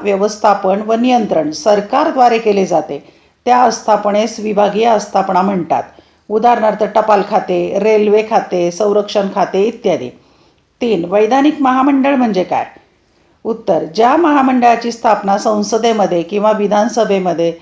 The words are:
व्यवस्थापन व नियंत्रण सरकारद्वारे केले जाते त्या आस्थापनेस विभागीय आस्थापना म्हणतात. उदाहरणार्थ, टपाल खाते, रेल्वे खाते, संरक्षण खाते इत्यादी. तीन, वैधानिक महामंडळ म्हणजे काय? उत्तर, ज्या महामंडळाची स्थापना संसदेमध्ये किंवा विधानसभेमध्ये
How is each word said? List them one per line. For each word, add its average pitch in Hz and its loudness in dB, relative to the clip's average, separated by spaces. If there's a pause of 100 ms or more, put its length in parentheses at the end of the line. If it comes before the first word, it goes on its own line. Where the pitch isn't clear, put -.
व्यवस्थापन 202 0
व 214 -2
नियंत्रण 220 0
सरकारद्वारे 233 0
केले 202 0
जाते 156 -4 (320)
त्या 247 4
आस्थापनेस 220 0
विभागीय 208 0
आस्थापना 202 0
म्हणतात. 185 -2 (460)
उदाहरणार्थ, 214 0 (120)
टपाल 208 2
खाते, 180 -2
रेल्वे 214 2
खाते, 185 -2
संरक्षण 208 -2
खाते 190 0
इत्यादी. 175 -4 (720)
तीन, 202 -2
वैधानिक 262 0
महामंडळ 269 2
म्हणजे 214 0
काय? 123 -4 (800)
उत्तर, 196 -2 (100)
ज्या 240 4
महामंडळाची 254 2
स्थापना 202 0
संसदेमध्ये 208 0
किंवा 208 0
विधानसभेमध्ये 196 0